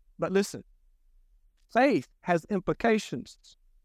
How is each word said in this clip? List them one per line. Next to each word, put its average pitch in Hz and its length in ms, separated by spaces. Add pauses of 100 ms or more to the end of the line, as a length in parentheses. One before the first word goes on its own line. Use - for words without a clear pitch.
(180)
but 170 140
listen, 190 320 (1080)
faith 226 380 (140)
has 175 240
implications - 1120 (260)